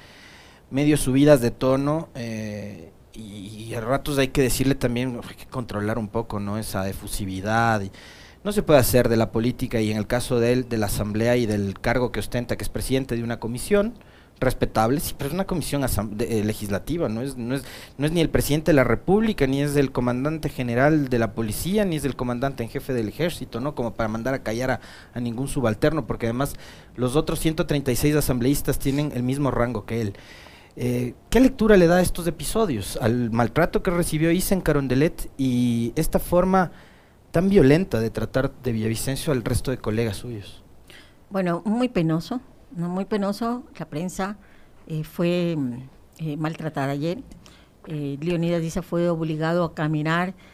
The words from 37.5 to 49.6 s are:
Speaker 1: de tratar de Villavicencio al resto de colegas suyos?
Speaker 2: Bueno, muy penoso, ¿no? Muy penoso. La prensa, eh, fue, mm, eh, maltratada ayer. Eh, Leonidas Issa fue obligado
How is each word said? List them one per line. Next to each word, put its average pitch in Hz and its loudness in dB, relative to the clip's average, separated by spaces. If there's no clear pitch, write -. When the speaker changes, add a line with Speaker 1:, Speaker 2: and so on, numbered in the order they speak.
Speaker 1:
de 113 0
tratar 131 -2
de 131 -2
Villavicencio 113 -2
al 123 0
resto 123 -2
de 117 -4
colegas 110 -2
suyos? 113 -14
Speaker 2:
Bueno, 180 -2
muy 240 0
penoso, 165 0
¿no? 175 -6
Muy 185 -4
penoso. 220 -2
La 165 -10
prensa, 185 -6
eh, 156 -6
fue, 175 0
mm, 127 -2
eh, 156 -6
maltratada 156 -4
ayer. 147 -4
Eh, 143 -6
Leonidas 170 0
Issa 165 -4
fue 170 0
obligado 160 0